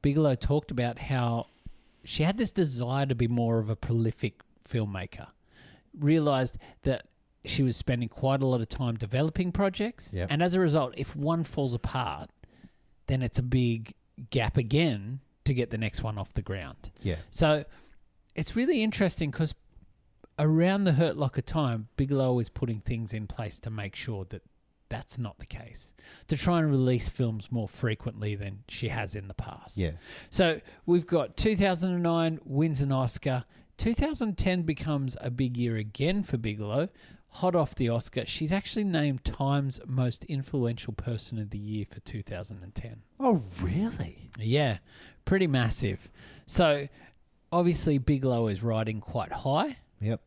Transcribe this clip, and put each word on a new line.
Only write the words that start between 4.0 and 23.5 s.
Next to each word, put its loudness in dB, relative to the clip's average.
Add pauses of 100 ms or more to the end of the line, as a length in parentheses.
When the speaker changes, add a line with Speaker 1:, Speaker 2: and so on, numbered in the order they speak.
Speaker 1:
filmmaker, -6 (720)
realised 2 (260)
that 0 (420)
she 0
was 2
spending -2
quite 0
a 2
lot 2
of -4
time -2
developing 0
projects, -2
Speaker 2:
Yep. -2
Speaker 1:
and 2
as 2
a 4
result, 4
if -6
one 0
falls -2
apart, -4 (760)
then 2
it's 0
a 0
big 0 (380)
gap 2
again 0 (260)
to 4
get 0
the -4
next -2
one -4
off -8
the -2
ground. -8 (100)
Speaker 2:
Yeah. 0 (160)
Speaker 1:
So 4 (720)
it's -4
really 2
interesting 0
'cause -2 (840)
around 4
the 6
Hurt 4
Locker -2
time, -2
Bigelow 2
was 0
putting -4
things -4
in -6
place -8